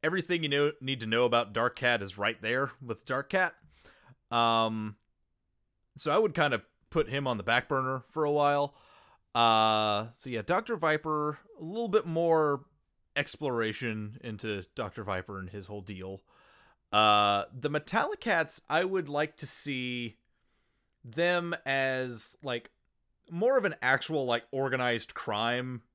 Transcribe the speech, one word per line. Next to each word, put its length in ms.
everything 400
you 60
know, 220
need 200
to 40
know 200
about 280
Dark 220
Cat 260
is 160
right 240
there 300
with 240
Dark 240
Cat. 240
Um, 640
so 140
I 60
would 160
kinda 300
put 200
him 180
on 100
the 60
back 240
burner 400
for 160
a 80
while. 420
Uh, 760
so 160
yeah, 120
Doctor 360
Viper, 600
a 40
little 260
bit 160
more 600
exploration 1080
into 400
Doctor 300
Viper 340
and 120
his 180
whole 140
deal. 420
Uh, 640
the 160
Metallicats, 1000
I 160
would 220
like 300
to 100
see 680
them 520
as, 760
like, 300
more 280
of 80
an 160
actual, 440
like, 260
organized 640
crime 680